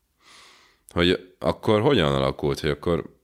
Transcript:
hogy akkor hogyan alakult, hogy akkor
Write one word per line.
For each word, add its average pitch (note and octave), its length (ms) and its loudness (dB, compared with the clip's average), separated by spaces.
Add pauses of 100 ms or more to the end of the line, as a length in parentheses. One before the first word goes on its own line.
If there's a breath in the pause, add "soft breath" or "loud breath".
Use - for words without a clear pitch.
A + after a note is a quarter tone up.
(880 loud breath)
hogy F2 500 0
akkor G#2 420 0
hogyan G2+ 320 2
alakult, C2+ 460 -2
hogy D#2 100 -2
akkor D2+ 340 -2 (200)